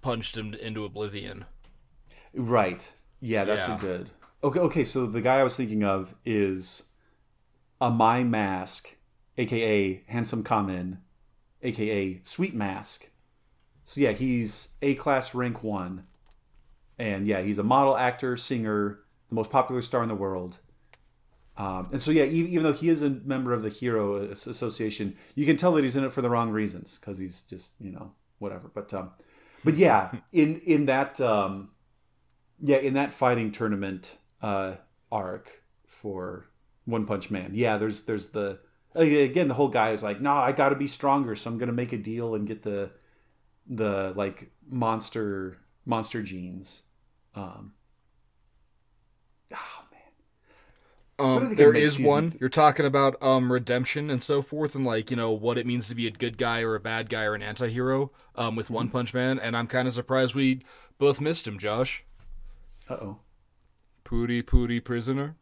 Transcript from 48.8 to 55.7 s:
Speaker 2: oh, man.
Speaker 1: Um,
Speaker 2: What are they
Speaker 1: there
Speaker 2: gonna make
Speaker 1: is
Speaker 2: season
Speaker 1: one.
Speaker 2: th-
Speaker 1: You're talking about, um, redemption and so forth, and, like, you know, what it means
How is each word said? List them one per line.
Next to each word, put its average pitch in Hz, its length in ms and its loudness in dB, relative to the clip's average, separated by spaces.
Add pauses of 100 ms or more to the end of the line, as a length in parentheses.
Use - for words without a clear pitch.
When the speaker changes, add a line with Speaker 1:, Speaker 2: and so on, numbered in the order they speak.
Speaker 2:
oh, - 380 -14
man. - 80 -20 (1200)
Speaker 1:
Um, 131 160 4
Speaker 2:
What 127 80 4
are 254 60 0
they 214 60 0
Speaker 1:
there 147 120 12
Speaker 2:
gonna 143 120 10
make 147 40 6
Speaker 1:
is 147 120 4
Speaker 2:
season 131 100 2
Speaker 1:
one. 147 260 6
Speaker 2:
th- 160 100 -8
Speaker 1:
You're 131 80 0
talking 151 360 6
about, 139 380 4
um, 131 280 4
redemption 127 600 0
and 127 100 -2
so 143 200 0
forth, 151 340 -4
and, 139 100 0
like, 113 240 -2
you 123 80 0
know, 113 140 0
what 113 260 0
it 120 80 -2
means 120 220 -2